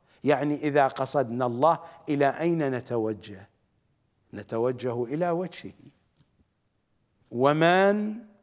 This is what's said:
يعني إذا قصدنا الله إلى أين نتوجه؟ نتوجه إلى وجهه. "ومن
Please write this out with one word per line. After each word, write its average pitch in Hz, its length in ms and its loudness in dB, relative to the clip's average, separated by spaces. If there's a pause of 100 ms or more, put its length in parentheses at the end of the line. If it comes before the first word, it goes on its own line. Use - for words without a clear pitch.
(240)
يعني 147 300 2
إذا 143 320 2
قصدنا 127 600 -2
الله 147 320 2 (300)
إلى 143 320 2
أين 165 300 0
نتوجه؟ 110 800 -6 (840)
نتوجه 120 680 -4
إلى 160 260 -2
وجهه. 175 420 -6 (1600)
"ومن 180 840 4 (280)